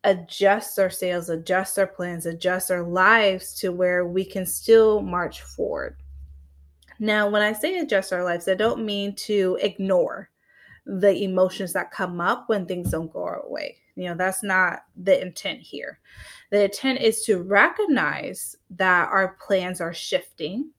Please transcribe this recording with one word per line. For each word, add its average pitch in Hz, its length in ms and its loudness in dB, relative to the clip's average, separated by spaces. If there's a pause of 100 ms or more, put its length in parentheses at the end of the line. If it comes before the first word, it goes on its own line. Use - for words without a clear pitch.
adjust 196 760 2
our 190 100 4
sails, 180 400 -4
adjust 180 500 -2
our 190 80 4
plans, 175 380 -8
adjust 180 460 -2
our 180 120 0
lives 190 720 4
to 185 160 -2
where 180 360 0
we 185 180 -2
can 185 220 -6
still 220 560 6
march 180 400 -4
forward. - 560 -8 (1000)
Now, 214 300 2
when 208 140 2
I 214 100 2
say 349 260 -4
adjust 214 320 0
our 180 140 -2
lives, 175 240 -2
I 190 60 2
don't 220 320 0
mean 202 300 -6
to 190 440 0
ignore 190 680 -2 (560)
the 196 360 2
emotions 185 520 0
that 175 160 -4
come 175 280 -6
up 202 300 0
when 202 160 0
things 180 280 -4
don't 165 200 -6
go 180 100 -8
our - 240 -6
way. - 300 -8 (180)
You 180 140 -8
know, 170 60 -6
that's 185 280 -2
not 185 420 0 (120)
the 185 240 2
intent 180 400 -8
here. - 400 -14 (500)
The 202 140 6
intent 247 360 -2
is 226 240 2
to 185 180 2
recognize 196 1120 0 (140)
that 180 400 2
our 190 280 0
plans 185 440 -2
are 170 100 -4
shifting 190 880 -6